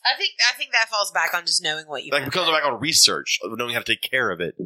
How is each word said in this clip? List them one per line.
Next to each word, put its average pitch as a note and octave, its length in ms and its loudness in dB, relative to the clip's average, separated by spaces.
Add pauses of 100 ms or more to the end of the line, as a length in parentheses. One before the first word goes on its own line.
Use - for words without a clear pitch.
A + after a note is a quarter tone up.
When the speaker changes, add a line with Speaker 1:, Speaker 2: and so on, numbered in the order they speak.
Speaker 1:
I C4+ 120 2
think, F#4 140 -4 (140)
I B3 120 2
think - 160 -8
that A3+ 160 2
falls G3+ 220 -2
back E3+ 220 0
on F3 120 -4
just - 180 0
knowing D#3 240 -4
what C#3+ 160 -8
you C#3 80 -12
Speaker 2:
Like, C#3 120 2
Speaker 1:
want. C3+ 100 -4
Speaker 2:
because F3 160 2
of D#3+ 40 4
back D#3 120 2
on B2 160 0
research, G#2 640 4
of A2 140 -8
knowing A#2+ 180 -4
how A#2 40 0
to G#2+ 60 -6
take A2 160 0
care B2+ 280 0
of F2 120 -2
it. E2+ 140 -4 (100)